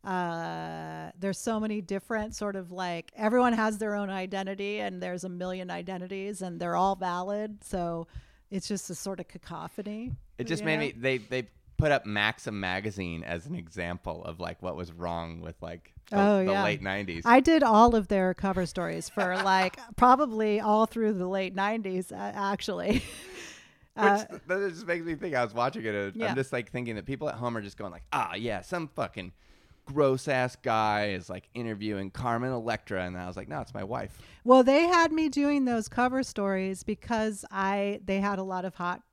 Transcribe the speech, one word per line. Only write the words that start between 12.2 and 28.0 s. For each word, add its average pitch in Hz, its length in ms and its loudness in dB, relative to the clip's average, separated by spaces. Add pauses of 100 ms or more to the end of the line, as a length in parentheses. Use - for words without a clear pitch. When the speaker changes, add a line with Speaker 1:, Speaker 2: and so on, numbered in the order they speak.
Speaker 2:
magazine 92 640 -2
as 82 220 -6
an 160 80 -8
example 87 680 -8
of, 82 160 -10
like, 85 200 -8
what 90 160 -6
was 85 160 -8
wrong 85 480 -6
with, 82 220 -12
like, 85 300 -14 (180)
the, 202 100 2
Speaker 1:
Oh, 202 240 4
Speaker 2:
the 190 80 2
Speaker 1:
yeah. 196 120 2
Speaker 2:
late - 180 0
nineties. 165 420 -4
Speaker 1:
I 247 160 10
did 311 220 6
all 233 320 8
of 208 140 2
their 185 260 2
cover 190 320 0
stories 165 420 -6
for, 185 280 0
Speaker 2:
<laughs> 208 60 0
Speaker 1:
like, 190 360 4 (180)
probably 220 640 6
all 214 260 4
through 220 280 0
the 180 140 -2
late 190 260 -2
nineties, 196 580 -2
uh, 180 220 -6
actually. 196 680 0 (460)
<laughs> - 460 -20
Speaker 2:
Which 220 100 0
Speaker 1:
Uh, 202 200 6
Speaker 2:
th-, - 240 -14
that 190 220 0
just 170 160 -12
makes 170 180 -2
me 165 100 -4
think, 151 200 -4
I 123 100 4
was 107 100 -4
watching 117 300 0
it, 107 100 0
and 101 220 -2
Speaker 1:
Yeah. 220 140 0
Speaker 2:
I'm - 60 -2
just, 135 160 -2
like, 123 180 -4
thinking 117 260 -6
that 101 100 -8
people 139 220 -4
at - 80 -6
home 117 200 -2
are 107 60 -4
just 101 140 -12
going, 98 160 -10
like, 85 200 -16